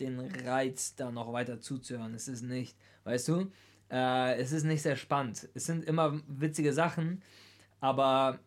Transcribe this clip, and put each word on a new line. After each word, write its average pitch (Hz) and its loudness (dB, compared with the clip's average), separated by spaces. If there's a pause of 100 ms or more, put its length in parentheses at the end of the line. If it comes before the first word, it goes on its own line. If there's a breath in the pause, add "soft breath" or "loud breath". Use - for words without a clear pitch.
den 127 -4
Reiz, 131 -2
da 127 -6
noch 117 -6
weiter 120 -4
zuzuhören. 120 -8
Es 113 -10
ist 120 -8
nicht, 123 -6 (280 soft breath)
weißt 123 0
du, 185 2 (400 loud breath)
äh, 127 2
es 127 -2
ist 156 0
nicht 156 2
sehr 143 2
spannend. 135 -2
Es 127 -8
sind 165 -2
immer 156 2
witzige 147 0
Sachen, 165 0 (580 loud breath)
aber, 135 4